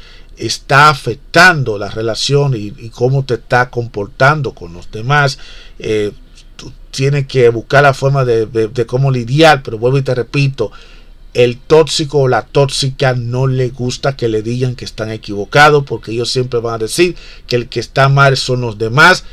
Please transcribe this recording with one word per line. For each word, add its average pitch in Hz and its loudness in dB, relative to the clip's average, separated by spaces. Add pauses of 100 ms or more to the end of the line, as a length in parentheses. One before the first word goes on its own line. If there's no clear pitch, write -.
(360)
está 139 2
afectando 139 0
la 101 -6
relación 113 -2
y, 104 -8
y 117 -16
cómo 135 0
te 127 -4
está 123 0
comportando 120 -2
con 85 -16
los 87 -16
demás". 139 0 (420)
Eh, 104 -2 (420)
tú - -20 (200)
tienes 139 -2
que 123 2
buscar 117 2
la 139 4
forma 139 0
de, 113 0
de, 110 -2
de 113 -4
cómo 135 0
lidiar, 139 2
pero 113 -8
vuelvo 127 0
y 135 0
te 135 -4
repito, 135 -2 (640)
el 120 2
tóxico 151 2
o 131 2
la 117 2
tóxica 135 0
no 123 -2
le 127 -2
gusta 123 -4
que 117 -2
le 110 -2
digan 123 -4
que - -14
están 110 -10
equivocados, 139 2
porque 110 -8
ellos 117 -4
siempre 123 -2
van 117 -4
a 113 -6
decir 170 0 (320)
que 123 0
el 117 -4
que 117 -8
está 135 2
mal 139 4
son 123 -4
los 110 -6
demás, 151 4